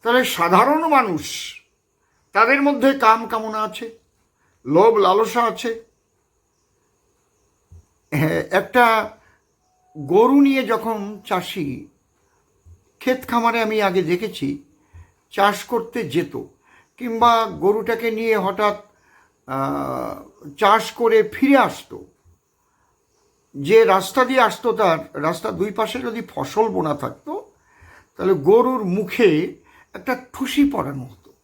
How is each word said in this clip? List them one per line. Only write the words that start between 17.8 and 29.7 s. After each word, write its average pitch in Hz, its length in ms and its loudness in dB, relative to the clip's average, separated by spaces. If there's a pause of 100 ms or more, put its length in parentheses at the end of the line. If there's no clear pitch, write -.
নিয়ে 220 260 0
হঠাৎ, 208 480 -2 (600)
আহ, 135 1120 -8
চাষ 214 340 2
করে 226 420 2
ফিরে 277 240 4
আসতো, - 480 -2 (1500)
যে 208 280 4
রাস্তা 196 400 2
দিয়ে 254 160 2
আসতো, 226 300 0
তার 180 520 -2
রাস্তার 165 340 -6
দুই 202 140 -4
পাশে 220 280 -4
যদি 233 300 -8
ফসল 196 400 -2
বোনা 165 260 -4
থাকতো, - 560 -12 (680)
তাহলে 190 160 0
গরুর 226 500 4
মুখে 185 720 0 (380)